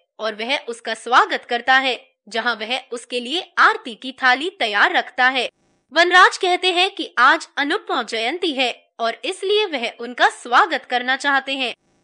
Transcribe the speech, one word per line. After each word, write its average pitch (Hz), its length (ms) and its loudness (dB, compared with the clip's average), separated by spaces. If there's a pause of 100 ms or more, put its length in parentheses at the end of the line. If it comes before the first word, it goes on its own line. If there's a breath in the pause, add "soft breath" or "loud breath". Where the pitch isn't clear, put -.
(200)
और 214 160 -4
वह 233 220 -4 (120)
उसका 226 240 -8
स्वागत 285 520 0
करता 247 320 2
है, 262 220 0 (300)
जहां 226 260 -2
वह 214 240 -6 (120)
उसके 247 280 -8
लिए 262 380 -6
आरती 415 380 2
की 254 160 -14 (120)
थाली 262 260 2
तैयार 247 440 0
रखता 254 360 0
है। 254 200 -4 (440)
वनराज 359 440 6
कहते 359 340 0
हैं 359 200 2
कि 320 260 -12
आज 294 300 4 (100)
अनुपमा 302 460 -4
जयंती 269 500 -4
है 247 220 -2 (240)
और 226 260 -2
इसलिए 392 400 -2
वह 247 340 -6
उनका 247 300 -2
स्वागत 285 560 0
करना 247 300 -2
चाहते 269 400 -2
हैं। 254 180 -6 (300)